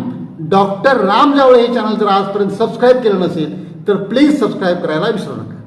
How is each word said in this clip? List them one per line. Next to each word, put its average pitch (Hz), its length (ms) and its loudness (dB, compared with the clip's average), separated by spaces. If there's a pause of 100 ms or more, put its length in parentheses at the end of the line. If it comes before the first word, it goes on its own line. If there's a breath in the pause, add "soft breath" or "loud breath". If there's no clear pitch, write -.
(400)
डॉक्टर 196 580 2
राम 240 400 2
जावळे 254 240 6
हे 240 120 0
चॅनल 214 220 -2
जर 202 120 0
आजपर्यंत 196 440 0
सबस्क्राईब 240 460 2
केलं 208 220 0
नसेल, - 680 -6
तर 202 80 2
प्लीज 269 440 2
सबस्क्राईब 185 380 -2
करायला 202 300 -4
विसरू 220 260 -4
नका. 110 220 -12 (100)